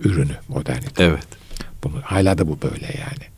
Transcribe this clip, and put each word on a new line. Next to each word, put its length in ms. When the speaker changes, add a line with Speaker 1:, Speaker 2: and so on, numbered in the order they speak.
Speaker 1:
ürünü 280
modernite. 560
Speaker 2:
Evet. 220
Speaker 1:
Bunu, 180
hala 360
da 100
bu 140
böyle 240
yani. 240